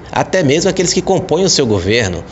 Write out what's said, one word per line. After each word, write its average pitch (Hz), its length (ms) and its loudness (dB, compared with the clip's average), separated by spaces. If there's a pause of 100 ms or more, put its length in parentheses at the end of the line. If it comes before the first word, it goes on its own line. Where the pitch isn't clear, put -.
(120)
até - 300 0
mesmo 160 280 2
aqueles 185 240 0
que 185 80 0
compõem 165 420 0
o 190 60 2
seu 143 180 2
governo, 98 640 0